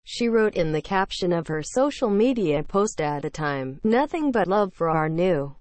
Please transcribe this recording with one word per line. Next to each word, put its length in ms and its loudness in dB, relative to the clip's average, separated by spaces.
she 240 -2
wrote 260 2
in 160 0
the 100 0
caption 520 0
of 140 -2
her 140 -4
social 480 0
media 540 2
post 380 -2
at 220 -2
the 60 -4
time. 540 -4
"Nothing 480 2
but 160 2
love 260 2
for 160 -2
our 200 0
new 520 0